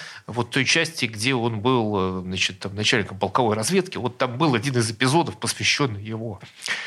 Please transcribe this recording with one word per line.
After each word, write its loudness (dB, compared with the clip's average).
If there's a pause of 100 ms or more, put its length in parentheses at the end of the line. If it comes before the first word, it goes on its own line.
(280)
вот -2
той 2
части, 2
где 0
он 0
был, 2
э, -6
значит, -2
там, -8
начальником 0
полковой 2
разведки. 0
Вот -4
там -2
был 4
один 0
из 2
эпизодов, 2
посвященный -2
его, -8 (480)